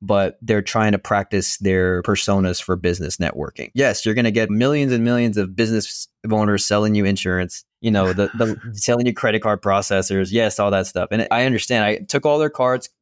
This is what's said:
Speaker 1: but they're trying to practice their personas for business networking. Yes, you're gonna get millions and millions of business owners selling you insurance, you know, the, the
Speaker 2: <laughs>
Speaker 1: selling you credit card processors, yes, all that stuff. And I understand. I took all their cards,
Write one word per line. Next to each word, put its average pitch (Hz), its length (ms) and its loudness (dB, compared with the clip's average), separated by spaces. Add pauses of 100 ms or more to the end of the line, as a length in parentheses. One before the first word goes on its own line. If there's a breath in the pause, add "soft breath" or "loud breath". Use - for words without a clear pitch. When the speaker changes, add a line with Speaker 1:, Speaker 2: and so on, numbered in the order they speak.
Speaker 1:
but 98 400 -2
they're 110 220 0
trying 107 300 0
to 98 80 0
practice 101 580 -2
their 92 440 0
personas 98 600 0
for 92 140 -2
business 90 400 -4
networking. 73 580 -6
Yes, 123 320 0
you're 107 80 2
gonna 117 160 4
get 107 200 2
millions 131 420 2
and 117 100 2
millions 120 340 2
of 95 200 -2
business 110 500 -2 (240)
owners 104 340 2
selling 104 300 2
you 101 100 2
insurance, 92 600 -2 (160)
you 110 120 0
know, 95 200 2
the, 98 240 0
the 113 300 0
Speaker 2:
<laughs> 113 80 -12
Speaker 1:
selling 120 320 0
you 120 80 0
credit 110 260 -2
card 104 220 -2
processors, 98 680 0
yes, 110 260 0
all 101 120 2
that 95 160 0
stuff. 90 240 -4
And 110 200 0
I 120 140 2
understand. 120 400 0
I 107 140 0
took 135 280 -4
all 147 120 4
their 151 120 0
cards, 127 400 -2 (120)